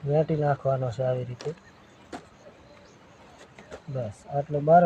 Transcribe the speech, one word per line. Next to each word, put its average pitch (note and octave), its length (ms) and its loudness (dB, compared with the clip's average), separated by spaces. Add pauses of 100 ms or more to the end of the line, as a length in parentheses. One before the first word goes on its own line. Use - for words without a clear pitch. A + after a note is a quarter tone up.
વેંટી D3+ 380 0
નાખવાનો C3+ 480 -2
છે, A#2 160 -6
આવી B2+ 240 -4
રીતે. B2 200 -10 (2500)
બસ, B2 280 -8 (180)
આટલો D3 260 -2
બાર D#3+ 260 8